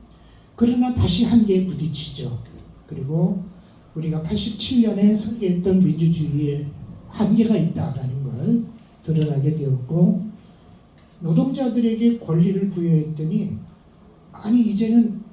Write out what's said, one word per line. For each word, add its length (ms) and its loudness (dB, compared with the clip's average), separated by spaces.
그러나 400 2
다시 300 2
한계에 420 4
부딪히죠. 720 -6
그리고 560 -2
우리가 280 -4
팔십칠 600 -2
년에 340 2
설계했던 680 0
민주주의에 840 0
한계가 480 2
있다라는 680 -4
걸 400 -2
드러나게 540 0
되었고 720 0
노동자들에게 1000 2
권리를 500 2
부여했더니 880 -2
아니 300 2
이제는 720 2